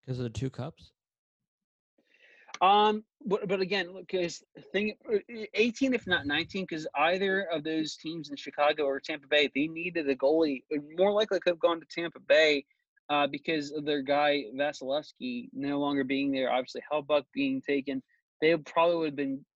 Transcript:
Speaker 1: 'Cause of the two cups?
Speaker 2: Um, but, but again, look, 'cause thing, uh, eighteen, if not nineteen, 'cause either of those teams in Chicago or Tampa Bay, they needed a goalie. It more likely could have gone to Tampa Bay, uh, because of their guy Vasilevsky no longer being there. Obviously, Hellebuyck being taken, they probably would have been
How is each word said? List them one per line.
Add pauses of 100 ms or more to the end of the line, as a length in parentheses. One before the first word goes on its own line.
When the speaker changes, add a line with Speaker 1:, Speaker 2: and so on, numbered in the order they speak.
Speaker 1:
'Cause
of
the
two
cups? (1700)
Speaker 2:
Um, (220)
but,
but
again,
look,
'cause (280)
thing, (160)
uh, (380)
eighteen,
if
not
nineteen,
'cause
either (100)
of
those
teams
in
Chicago
or
Tampa
Bay,
they
needed
a
goalie.
It (160)
more
likely
could
have
gone
to
Tampa
Bay, (440)
uh,
because
of
their
guy (100)
Vasilevsky
no
longer
being
there.
Obviously, (100)
Hellebuyck
being
taken, (400)
they
probably
would
have
been (100)